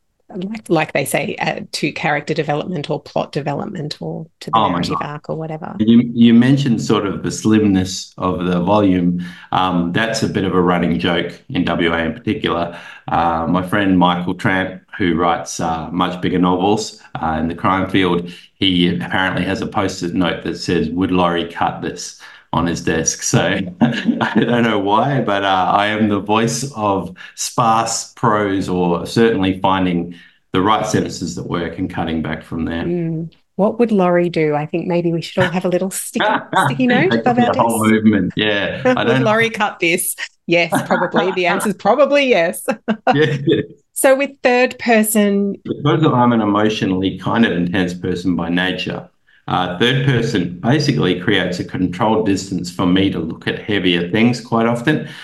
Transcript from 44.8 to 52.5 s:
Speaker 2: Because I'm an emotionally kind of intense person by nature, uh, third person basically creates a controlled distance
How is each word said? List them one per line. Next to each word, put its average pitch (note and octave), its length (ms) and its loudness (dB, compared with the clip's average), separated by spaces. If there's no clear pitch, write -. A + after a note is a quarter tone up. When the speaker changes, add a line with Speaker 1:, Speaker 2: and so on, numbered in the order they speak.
Speaker 2:
Because C#3+ 420 0
I'm B2 260 4
an A2+ 100 4
emotionally G2+ 760 0
kind G#2 280 2
of G3+ 60 0
intense F2 420 0
person F2+ 420 -2
by E2 140 -4
nature, F2+ 600 -4
uh, F2+ 320 -2
third C3+ 260 2
person A2+ 540 0
basically A2 600 2
creates F#2 400 0
a G2 60 -6
controlled F#2+ 600 0
distance F#2+ 460 -2